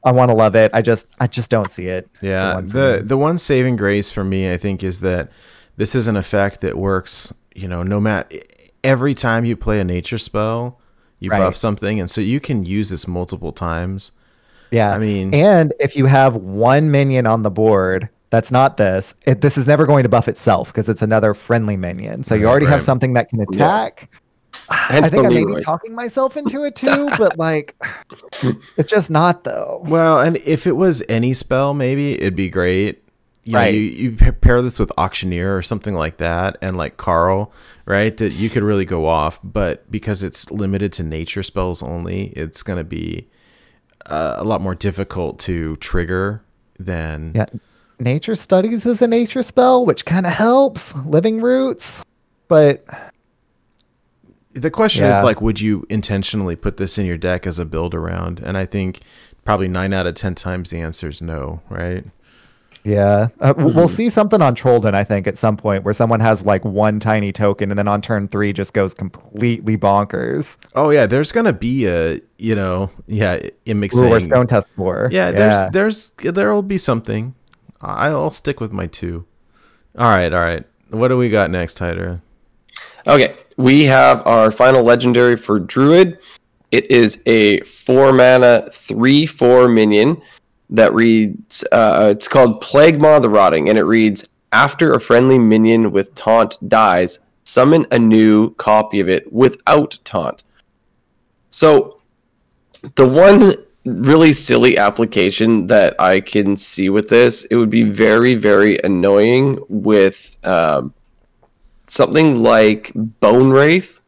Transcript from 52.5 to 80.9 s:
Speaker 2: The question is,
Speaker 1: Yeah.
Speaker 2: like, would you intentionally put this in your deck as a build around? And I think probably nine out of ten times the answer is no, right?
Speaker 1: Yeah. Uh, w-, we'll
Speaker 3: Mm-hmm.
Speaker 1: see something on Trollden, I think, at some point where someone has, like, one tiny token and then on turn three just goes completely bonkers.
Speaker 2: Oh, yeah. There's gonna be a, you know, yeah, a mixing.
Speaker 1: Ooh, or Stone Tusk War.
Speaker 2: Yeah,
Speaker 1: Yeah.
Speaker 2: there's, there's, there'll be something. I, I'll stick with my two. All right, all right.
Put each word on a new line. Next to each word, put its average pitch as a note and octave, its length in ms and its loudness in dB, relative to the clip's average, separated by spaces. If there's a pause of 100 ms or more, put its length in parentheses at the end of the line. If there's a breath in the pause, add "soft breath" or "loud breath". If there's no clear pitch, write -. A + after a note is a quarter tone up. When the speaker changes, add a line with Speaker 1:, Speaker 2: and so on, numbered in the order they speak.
Speaker 2:
The C#3 160 -6
question G3+ 340 0
is, G2+ 120 2
Speaker 1:
Yeah. G2+ 60 2
Speaker 2:
like, G#2+ 180 0
would G#2 220 -4
you G#2+ 260 -4
intentionally G2 680 -6
put G2+ 200 -8
this G2 220 -8
in G2 80 -4
your F2 100 -6
deck F2+ 300 -6
as E2+ 120 -8
a F2 60 -6
build D#2+ 300 -8
around? E2+ 460 -8
And F#2+ 180 -8
I F#2+ 80 -6
think F#2 340 -8 (460 soft breath)
probably F#2+ 200 -2
nine F#2 280 -4
out F#2 120 -4
of E2+ 80 -6
ten F#2 200 -8
times F2+ 340 -10
the E2+ 120 -12
answer D#2+ 280 -12
is D2 140 -14
no, D#2+ 480 -12
right? F2+ 340 -10 (800 soft breath)
Speaker 1:
Yeah. G#2 440 2 (120)
Uh, C3+ 140 2
w-, D#3+ 200 0
we'll E3+ 120 4
Speaker 3:
Mm-hmm. E3+ 80 -2
Speaker 1:
see A#3 160 -2
something G#3 320 2
on B2+ 120 2
Trollden, A#2 400 2
I G2+ 100 0
think, G2+ 220 -4
at G2 120 -6
some G#2+ 180 0
point G2 280 -4
where G2+ 100 -2
someone A2+ 260 0
has, A2 240 0
like, G2 220 0
one G#2+ 340 -2
tiny G#2+ 320 -2
token G2+ 380 -2
and G2+ 80 -4
then G#2 100 -2
on G2+ 140 -2
turn G2+ 260 -4
three G2+ 240 -4
just F#2+ 220 -8
goes G2 180 -2
completely G#2+ 840 -6
bonkers. G2+ 800 -2 (160)
Speaker 2:
Oh, D3 160 0
yeah. C#3+ 160 2
There's C3 260 -2
gonna A3+ 220 0
be A#2+ 320 -4
a, E2 340 -2 (160)
you A2 180 -4
know, F#2+ 360 -4 (160)
yeah, G2+ 320 -2 (280)
a A2 60 -6
mixing. G#2 320 0
Speaker 1:
Ooh, A#2 80 4
or A2+ 80 4
Stone B2 280 0
Tusk G#2+ 280 0
War. F#2+ 340 -4
Speaker 2:
Yeah, F3+ 200 -2
Speaker 1:
Yeah. G3 400 2
Speaker 2:
there's, G#3 480 -4
there's, E3+ 160 -6
there'll G#3 280 -2
be F#3+ 140 -6
something. A#2 580 -4 (460)
I, - 280 -4
I'll D3+ 240 -4
stick - 280 -10
with A2 120 -8
my F#2+ 140 -8
two. E2+ 380 -12 (720)
All A#2+ 140 0
right, F2+ 220 2
all F2 120 0
right. E2+ 200 -4 (260)